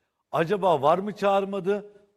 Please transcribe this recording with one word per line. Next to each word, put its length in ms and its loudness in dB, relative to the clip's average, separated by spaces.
Acaba 500 0
var 160 4
mı 180 -6
çağırmadı? 680 -2